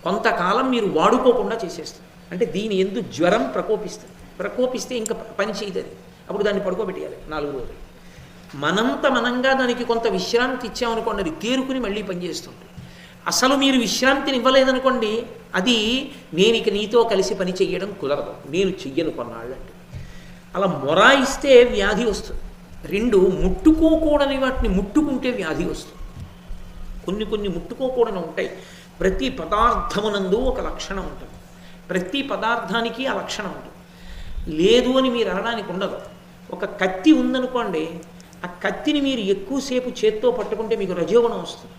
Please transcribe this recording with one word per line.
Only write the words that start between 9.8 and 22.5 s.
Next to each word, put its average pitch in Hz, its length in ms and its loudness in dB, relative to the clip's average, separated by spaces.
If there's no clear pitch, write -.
కొంత 233 220 0
విశ్రాంతి 233 600 0
ఇచ్చామనుకోండి, 220 560 -2
అది 165 80 -2
తేరుకుని 254 500 -2
మళ్ళీ 208 220 -4
పనిచేస్తుంది. 180 540 -8
అసలు 262 280 4
మీరు 269 240 4
విశ్రాంతిని 262 580 0
ఇవ్వలేదనుకోండి, 254 920 2
అది 233 560 2
"నేను 220 220 6
ఇక 226 120 0
నీతో 214 340 2
కలిసి 202 320 2
పని 185 180 -2
చేయడం 180 480 -2
కుదరదు, 143 500 -4
నేను 185 200 2
చెయ్యను 147 400 -4
కొన్నాళ్ళు" 117 440 -10
అంటే - 480 -16
అలా 190 120 0
మొరాయిస్తే 240 1000 6
వ్యాధి 214 400 0
వస్తుంది. - 360 -4